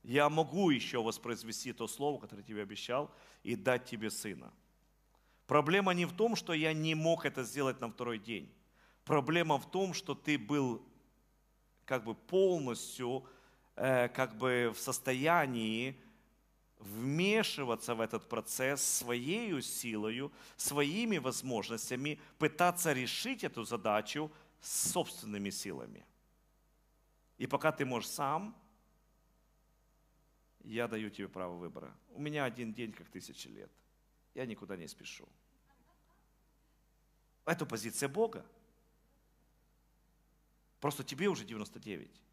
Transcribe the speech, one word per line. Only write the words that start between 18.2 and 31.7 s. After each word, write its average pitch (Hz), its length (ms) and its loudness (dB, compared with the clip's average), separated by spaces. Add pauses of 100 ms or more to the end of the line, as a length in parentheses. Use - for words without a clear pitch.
процесс 131 540 0
своею 135 800 0
силою, 113 680 -4 (260)
своими 170 640 2
возможностями, 127 1000 -2 (180)
пытаться 170 540 4
решить 135 500 -2
эту - 220 -4
задачу 110 680 0 (300)
собственными 104 920 -2
силами. 60 560 -8 (1300)
И 123 100 -4
пока 143 240 2
ты 151 120 -2
можешь 123 260 -2
сам, 160 440 -2 (2000)
я 117 240 -2
даю 110 240 -4
тебе 98 160 -8
право 90 300 -8
выбора. 82 360 -12 (180)